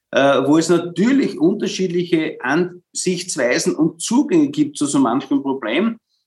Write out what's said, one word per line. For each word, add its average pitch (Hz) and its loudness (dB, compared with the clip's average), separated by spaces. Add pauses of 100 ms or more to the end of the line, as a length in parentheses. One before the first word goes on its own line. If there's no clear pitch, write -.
(120)
äh, 135 4
wo 147 4
es 165 2
natürlich 175 2
unterschiedliche 175 -2
Ansichtsweisen 170 -2
und 165 -2
Zugänge 180 2
gibt 143 -2
zu 147 -2
so 143 0
manchem 135 0
Problem. 139 -2 (300)